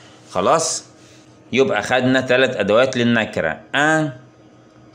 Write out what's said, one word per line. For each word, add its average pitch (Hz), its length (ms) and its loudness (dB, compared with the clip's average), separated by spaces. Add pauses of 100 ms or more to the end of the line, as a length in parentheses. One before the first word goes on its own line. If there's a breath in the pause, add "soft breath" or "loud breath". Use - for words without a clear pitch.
(320 loud breath)
خلاص؟ 135 520 -2 (720 loud breath)
يبقى 113 300 0
خدنا 127 380 0
تلات 127 340 0
أدوات 110 420 2
للنكرة، 107 600 -2 (160)
ان 151 360 0 (840)